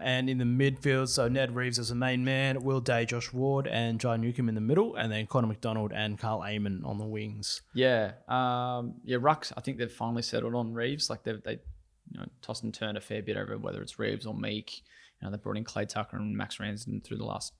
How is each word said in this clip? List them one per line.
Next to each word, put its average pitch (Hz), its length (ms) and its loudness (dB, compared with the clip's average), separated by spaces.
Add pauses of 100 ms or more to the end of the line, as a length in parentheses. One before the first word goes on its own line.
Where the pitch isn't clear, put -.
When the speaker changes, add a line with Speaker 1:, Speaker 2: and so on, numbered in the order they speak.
Speaker 1:
and 127 260 2
in 131 80 2
the 127 80 2
midfield, 131 640 4
so 120 180 4
Ned 127 280 2
Reeves 123 240 0
as 117 100 0
the 120 60 -2
main 127 280 2
man, 135 400 2
Will 135 200 2
Day, 117 240 4
Josh 117 260 -4
Ward, 135 340 2
and 113 320 2
Jai 117 200 2
Newcombe 117 320 2
in 110 40 0
the 110 60 0
middle, 160 360 4
and 117 140 0
then 107 160 0
Connor 120 200 4
McDonald 110 480 0
and 107 240 -2
Carl 110 240 -2
Amon 101 420 0
on 113 140 -2
the 107 80 -4
wings. 107 560 -6 (100)
Speaker 2:
Yeah, 123 400 4 (160)
um, 123 760 0
yeah, 127 120 0
Rucks, 147 400 2
I 127 60 -8
think 135 160 -4
they've 117 120 -2
finally 117 320 -2
settled 117 320 -2
on 117 200 -2
Reeves. 127 340 -2
Like, 110 140 -6
they've, 110 200 -4
they, - 180 -6 (500)
you - 100 -10
know, - 60 -8 (160)
tossed - 220 -8
and 110 100 -4
turned 107 240 -4
a - 20 -4
fair 107 220 -6
bit 101 160 -2
over 101 180 -6
whether 104 240 -6
it's - 180 -12
Reeves 107 280 -2
or 107 80 -6
Meek. 107 480 -6 (400)
You - 40 -6
know, 98 40 -4
they 101 80 -4
brought 104 180 -4
in 113 80 -4
Clay 107 220 -4
Tucker 107 320 -6
and 104 180 -2
Max 101 240 -6
Ramsden 104 420 -6
through 110 160 -8
the 107 60 -6
last 98 360 -6